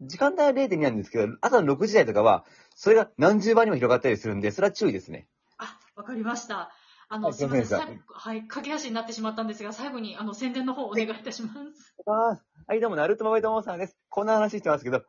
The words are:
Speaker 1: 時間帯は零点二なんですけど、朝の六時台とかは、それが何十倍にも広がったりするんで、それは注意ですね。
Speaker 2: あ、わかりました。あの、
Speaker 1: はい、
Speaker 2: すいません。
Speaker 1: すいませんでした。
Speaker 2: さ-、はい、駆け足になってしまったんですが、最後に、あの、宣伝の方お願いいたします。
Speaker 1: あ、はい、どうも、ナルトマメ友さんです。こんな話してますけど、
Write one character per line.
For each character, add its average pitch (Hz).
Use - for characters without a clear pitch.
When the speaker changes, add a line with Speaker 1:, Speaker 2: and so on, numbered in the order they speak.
Speaker 1:
時 135
間 285
帯 330
は 285
零 262
点 185
二 151
な 135
ん 113
で 98
す -
け 107
ど、 117
朝 240
の 160
六 139
時 202
台 185
と 113
か 104
は、 104
そ -
れ 220
が 220
何 190
十 220
倍 226
に 214
も 165
広 123
が 123
っ 120
た 131
り 104
す 113
る 104
ん 101
で、 104
そ -
れ 196
は -
注 -
意 -
で 95
す -
ね。 -
Speaker 2:
あ、 -
わ 202
か 254
り 220
ま 233
し -
た。 190
あ 214
の、 214
Speaker 1:
は -
い、 123
Speaker 2:
す 135
い 139
ま 135
せ 127
ん。 -
Speaker 1:
す 104
い -
ま 320
せ -
ん -
で -
し -
た。 -
Speaker 2:
さ-、 -
は 226
い、 220
駆 277
け 294
足 294
に 226
な 226
っ 226
て 226
し 220
ま 220
っ 220
た 226
ん 220
で 214
す 214
が、 214
最 247
後 254
に、 208
あ 214
の、 214
宣 247
伝 262
の 254
方 262
お 202
願 220
い -
い 220
た 226
し 233
ま 220
す。 285
Speaker 1:
あ、 220
は 196
い、 226
ど 233
う -
も、 175
ナ 151
ル 214
ト 220
マ 220
メ 220
友 220
さ 214
ん 170
で 185
す。 -
こ 202
ん -
な 220
話 214
し 202
て 175
ま 151
す 147
け 127
ど、 127